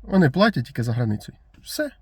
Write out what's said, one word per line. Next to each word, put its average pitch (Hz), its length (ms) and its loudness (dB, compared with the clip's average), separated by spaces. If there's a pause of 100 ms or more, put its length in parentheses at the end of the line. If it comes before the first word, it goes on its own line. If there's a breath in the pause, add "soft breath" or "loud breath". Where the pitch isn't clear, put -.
Вони 190 260 4
платять 180 360 0
тільки - 180 -8
за 117 100 -4
границею. 113 440 -4 (260)
Все. - 260 -6 (120)